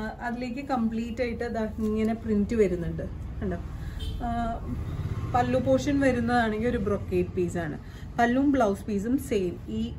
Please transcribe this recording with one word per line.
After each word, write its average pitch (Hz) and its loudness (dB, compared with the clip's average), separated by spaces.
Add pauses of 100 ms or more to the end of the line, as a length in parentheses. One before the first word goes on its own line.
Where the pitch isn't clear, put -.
(200)
അതിലേക്ക് 247 -4
കംപ്ലീറ്റ് 233 0
ആയിട്ട് 233 -2
ദാ 220 -2
ഇങ്ങനെ 220 0
പ്രിന്റ് 208 0
വരുന്നുണ്ട്, 175 2 (400)
കണ്ടോ? 180 -2 (680)
ആ, 240 -2 (1040)
പല്ലു 247 4
portion 262 4
വരുന്നതാണെങ്കിൽ 233 4
ഒരു 240 2
brocade 190 0
പീസാണ്. 170 -2 (400)
പല്ലും 254 6
blouse 214 4
പീസും 220 0
same 180 -2
ഈ 226 -4